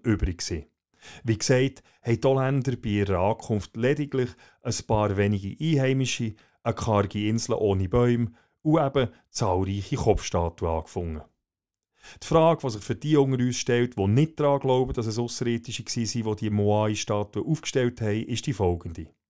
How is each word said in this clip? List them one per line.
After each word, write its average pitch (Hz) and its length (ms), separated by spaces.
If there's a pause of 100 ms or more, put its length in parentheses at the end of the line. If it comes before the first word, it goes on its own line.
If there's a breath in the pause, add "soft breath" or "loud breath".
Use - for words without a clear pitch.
übrig 92 360
gewesen. - 280 (580 loud breath)
Wie 117 120
gesagt, 127 460 (200 soft breath)
haben 117 180
die - 60
Holländer 135 500
bei - 120
ihrer 101 300
Ankunft 104 580
lediglich 131 540 (320 soft breath)
ein 120 120 (120)
paar 107 320
wenige 101 440
Einheimische, 131 720 (280 soft breath)
eine 117 120
karge 104 540
Insel 113 260
ohne 98 340
Bäume 120 440 (300 soft breath)
und 156 200
eben 135 280 (200 loud breath)
zahlreiche 98 640
Kopfstatuen 87 760
angefunden. 80 520 (1000 loud breath)
Die - 40
Frage, 160 360
die 135 80
sich 107 120
für - 120
die 151 240
unter 131 260
uns 123 120
stellt, 123 420
die 95 80
nicht 139 340
daran 143 200
glauben, 127 340
dass 117 120
es 113 120
Außerirdische 117 640
waren, 110 520
die - 80
die 107 60
Moai-Statue 104 920
aufgestellt 127 560
haben, 110 240
ist 123 220
die 135 80
folgende. 87 540 (220)